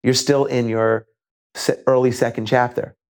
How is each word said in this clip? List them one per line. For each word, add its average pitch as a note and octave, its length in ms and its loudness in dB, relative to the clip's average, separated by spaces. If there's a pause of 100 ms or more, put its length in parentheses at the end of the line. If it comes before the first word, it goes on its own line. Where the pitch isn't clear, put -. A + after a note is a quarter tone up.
You're B2+ 140 2
still C#3 300 2
in A#2+ 220 -2
your A2 380 0 (480)
se-, - 320 -4
early B2+ 260 2
second A#2+ 360 -4
chapter. B2 480 -2 (140)